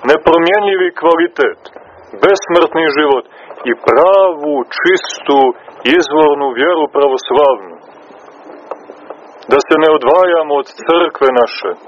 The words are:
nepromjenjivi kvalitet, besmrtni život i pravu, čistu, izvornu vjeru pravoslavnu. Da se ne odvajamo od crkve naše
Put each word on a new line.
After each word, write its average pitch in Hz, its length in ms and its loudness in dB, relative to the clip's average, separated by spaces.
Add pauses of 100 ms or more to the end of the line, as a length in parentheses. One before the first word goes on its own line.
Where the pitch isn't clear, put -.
nepromjenjivi 175 880 0
kvalitet, 165 600 -2 (600)
besmrtni 170 640 0 (120)
život 143 280 0 (440)
i - 20 -2 (160)
pravu, 156 680 2 (200)
čistu, 170 680 -2 (560)
izvornu 147 500 0 (120)
vjeru 160 260 0 (100)
pravoslavnu. 131 800 0 (1800)
Da 131 140 4
se 160 180 2
ne 160 140 4
odvajamo 156 640 0
od - 60 -10 (180)
crkve 165 440 0 (120)
naše 107 300 -4 (160)